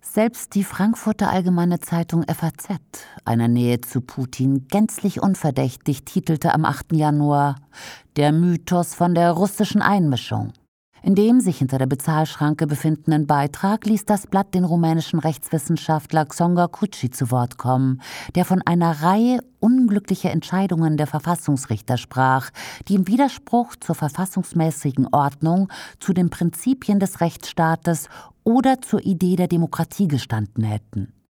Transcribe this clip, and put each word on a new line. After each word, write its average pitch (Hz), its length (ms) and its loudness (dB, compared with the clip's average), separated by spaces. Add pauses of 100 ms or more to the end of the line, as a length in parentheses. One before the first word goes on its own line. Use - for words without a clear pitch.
Selbst - 540 -2
die 196 80 0
Frankfurter 214 640 -2
Allgemeine 175 480 2
Zeitung 170 460 -2
F - 180 -6
A 165 140 0
Z, - 240 -10 (440)
einer 117 220 0
Nähe 120 340 2
zu 123 200 -6
Putin 131 680 -2
gänzlich - 560 -2
unverdächtig, 135 840 -2
titelte - 480 0
am 156 120 2
achten 170 320 -2
Januar: 147 580 2 (600)
„Der 147 160 4
Mythos 170 640 0
von 175 180 2
der 170 160 4
russischen 196 520 0
Einmischung.“ 135 720 0 (500)
In 190 120 4
dem 226 260 6
sich 185 180 0
hinter 135 200 0
der 131 80 2
Bezahlschranke 151 800 0
befindenden 156 600 0
Beitrag 147 600 0
ließ 214 180 0
das 208 220 0
Blatt 196 260 0
den 180 120 2
rumänischen 165 540 2
Rechtswissenschaftler 156 1080 -2
Csongor 175 400 2
Cucci - 420 -4
zu 123 200 -2
Wort 123 260 0
kommen, 131 460 0 (320)
der 180 100 2
von 185 160 2
einer 170 400 2
Reihe 220 380 2 (220)
unglücklicher 208 680 2
Entscheidungen 165 680 0
der 151 80 0
Verfassungsrichter 143 880 -2
sprach, 131 540 0 (380)
die 196 80 2
im 185 100 2
Widerspruch 240 680 0
zur - 180 -4
verfassungsmäßigen 160 1160 -2
Ordnung, 160 560 2 (320)
zu - 120 -2
den 175 160 2
Prinzipien 202 720 0
des 190 220 -2
Rechtsstaates 165 840 -2 (360)
oder 254 380 2
zur - 200 -2
Idee 185 340 0
der 175 120 2
Demokratie 170 600 0
gestanden 113 560 -2
hätten. 107 500 -6 (200)